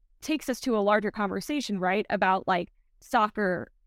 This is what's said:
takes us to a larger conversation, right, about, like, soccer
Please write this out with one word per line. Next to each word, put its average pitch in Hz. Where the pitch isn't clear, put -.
takes -
us 247
to 233
a 208
larger 208
conversation, 202
right, 185
about, 190
like, 175
soccer 208